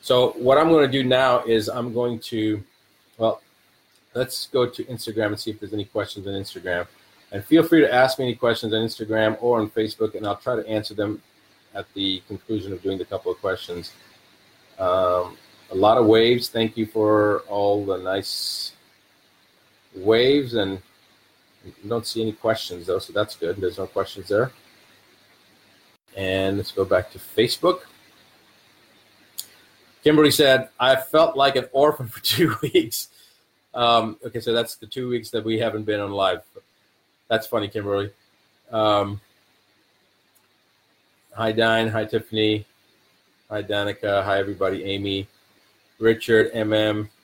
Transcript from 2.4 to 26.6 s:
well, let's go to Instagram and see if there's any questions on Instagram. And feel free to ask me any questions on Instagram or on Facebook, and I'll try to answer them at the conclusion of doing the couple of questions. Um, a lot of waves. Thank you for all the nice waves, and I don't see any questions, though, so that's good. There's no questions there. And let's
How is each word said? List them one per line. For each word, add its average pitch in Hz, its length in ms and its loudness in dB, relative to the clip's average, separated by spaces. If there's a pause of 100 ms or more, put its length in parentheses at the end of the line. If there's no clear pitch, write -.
well, 113 240 0 (720)
let's - 340 -6
go 123 200 0
to - 180 -10
Instagram 113 420 -4
and 101 120 -4
see 113 120 -8
if 101 80 -12
there's 98 140 -12
any 104 120 -6
questions 101 420 -8
on 98 60 -8
Instagram. 90 520 -6 (460)
And 101 140 -10
feel 160 180 6
free 165 160 6
to 139 140 4
ask 131 260 4
me 131 60 -2
any 120 100 -4
questions 113 380 -2
on 110 80 0
Instagram 110 600 -2
or 120 180 2
on 107 100 -2
Facebook, 110 460 -4
and 104 120 -6
I'll 101 80 -2
try 123 220 -4
to 104 100 -6
answer 107 260 -4
them 104 280 -6 (520)
at 98 200 -10
the 95 340 -4
conclusion 101 460 -8
of 87 80 -12
doing 98 160 -4
the 90 80 -8
couple 92 260 -6
of 87 80 -6
questions. 87 540 -8 (840)
Um, 90 580 0 (340)
a 95 40 -6
lot 104 220 6
of 120 100 4
waves. 117 420 4
Thank 113 260 -2
you 110 100 -2
for 107 640 2
all 101 380 0
the 95 120 -2
nice - 760 -6 (1200)
waves, 117 600 2
and 98 260 -2 (840)
I 92 240 -20
don't 113 180 -4
see 113 140 -6
any 110 100 -2
questions, 98 560 -4
though, 90 120 0
so - 120 -14
that's 104 240 -4
good. 87 220 -4
There's 92 200 -4
no 95 100 -8
questions 98 420 -8
there. 117 240 0 (1600)
And 95 400 -2
let's 98 160 -6